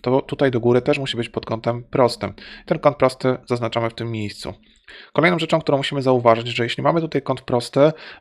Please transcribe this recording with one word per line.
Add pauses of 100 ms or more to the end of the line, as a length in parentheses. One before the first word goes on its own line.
to
tutaj
do
góry
też
musi
być
pod
kątem
prostym. (320)
Ten
kąt
prosty
zaznaczamy
w
tym
miejscu. (600)
Kolejną
rzeczą,
którą
musimy
zauważyć,
że
jeśli
mamy
tutaj
kąt
prosty (300)